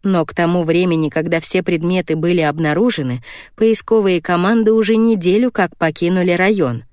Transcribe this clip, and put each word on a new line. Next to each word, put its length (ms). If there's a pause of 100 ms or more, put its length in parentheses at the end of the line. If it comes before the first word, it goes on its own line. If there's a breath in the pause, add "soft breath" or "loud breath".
Но 240
к 80
тому 300
времени, 460
когда 300
все 220
предметы 540
были 260
обнаружены, 840 (320 loud breath)
поисковые 640
команды 540
уже 220
неделю 560
как 260
покинули 540
район. 600